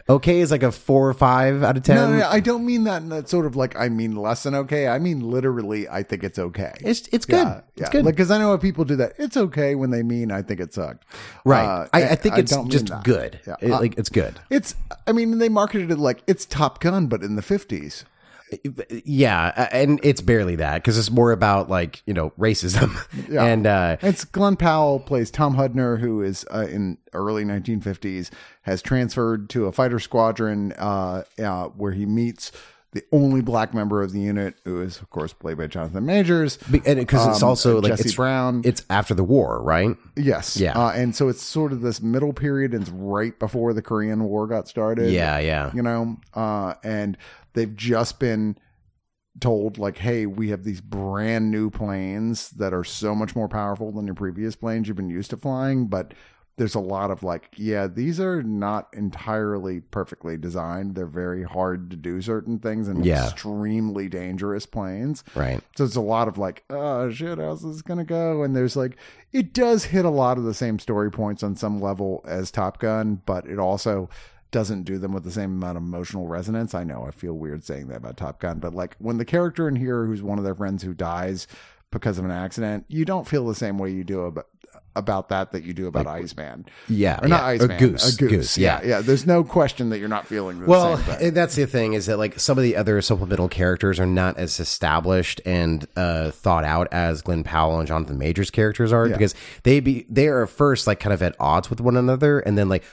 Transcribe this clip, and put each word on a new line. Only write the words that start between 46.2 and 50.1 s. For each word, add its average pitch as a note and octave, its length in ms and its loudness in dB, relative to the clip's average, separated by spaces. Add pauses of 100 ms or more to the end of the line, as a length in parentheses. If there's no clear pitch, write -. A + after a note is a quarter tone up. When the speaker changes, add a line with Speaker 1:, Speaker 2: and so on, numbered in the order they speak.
Speaker 2:
uh, G#2+ 420 -4 (100)
and G#2 340 -4 (360)
they've A2 220 -2
just A#2 420 -2
been A2 380 -2 (840)
told, G#2+ 360 0
like, G2+ 220 -6
"Hey, A2+ 260 -2